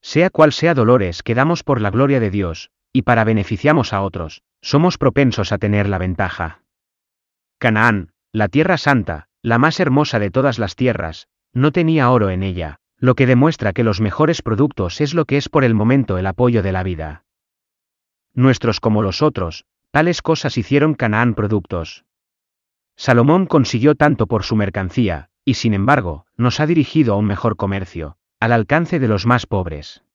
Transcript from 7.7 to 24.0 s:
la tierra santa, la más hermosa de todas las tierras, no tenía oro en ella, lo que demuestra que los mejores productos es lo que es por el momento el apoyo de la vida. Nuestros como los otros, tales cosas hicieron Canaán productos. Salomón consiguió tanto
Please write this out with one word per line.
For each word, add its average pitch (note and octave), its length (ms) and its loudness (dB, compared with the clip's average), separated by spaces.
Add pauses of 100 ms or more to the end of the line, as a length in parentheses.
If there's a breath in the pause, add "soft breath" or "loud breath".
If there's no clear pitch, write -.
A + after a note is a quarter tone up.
la G#2+ 160 0
tierra D#3 280 2
santa, G#2+ 520 -2 (120)
la A#2 160 0
más D3+ 220 0
hermosa C#3 400 0
de G2+ 100 -2
todas C3 300 -2
las G2+ 160 -6
tierras, A2+ 540 -4 (240)
no C3+ 180 2
tenía D#3+ 400 2
oro G#2+ 180 2
en F#2 140 -4
ella, E2+ 380 -8 (160)
lo B2 180 2
que C3+ 100 2
demuestra B2+ 460 2
que A#2 140 -2
los G2+ 160 0
mejores D3+ 400 0
productos A2 580 -2
es D3 140 -2
lo E3 100 0
que C#3 140 -2
es C#3+ 100 -4
por C#3+ 160 2
el A#2 100 2
momento A2 440 2
el F#2 100 -2
apoyo A#2 340 0
de F#2 120 -2
la F#2 100 -4
vida. D#2 400 -8 (1120)
Nuestros B2 480 2
como G#2+ 200 0
los G2 200 -4
otros, G2 440 -4 (240)
tales E3 320 -2
cosas D3+ 360 -4
hicieron C#3+ 380 0
Canaán A2+ 380 0
productos. G2 680 -4 (960)
Salomón C#3 480 4
consiguió C#3 500 2
tanto D3 320 0